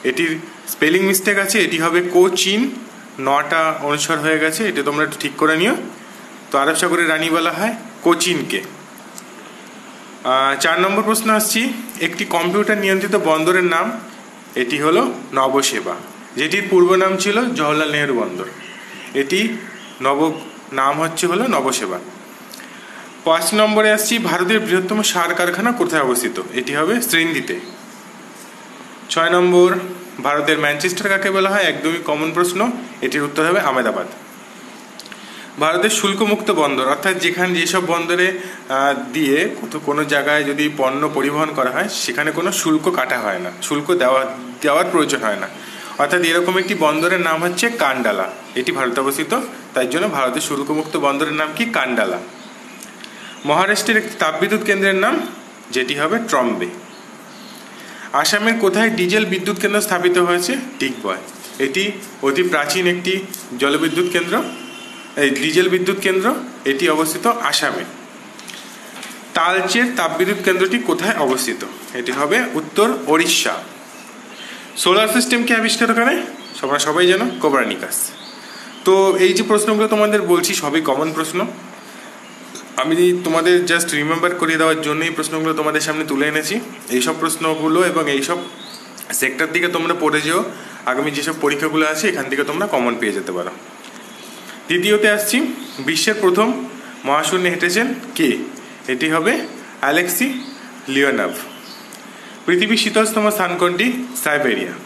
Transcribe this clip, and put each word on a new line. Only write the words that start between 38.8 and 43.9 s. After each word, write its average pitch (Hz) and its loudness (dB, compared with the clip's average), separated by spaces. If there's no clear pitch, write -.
দিয়ে 156 2
কোথাও 151 -8
কোনো 147 0
জায়গায় 147 2
যদি 143 0
পণ্য 139 0
পরিবহন 147 0
করা 127 2
হয়, 170 -2
সেখানে - -2
কোনো 170 -2
শুল্ক 160 2
কাটা 123 0
হয় 101 -2
না, 90 -8
শুল্ক 147 0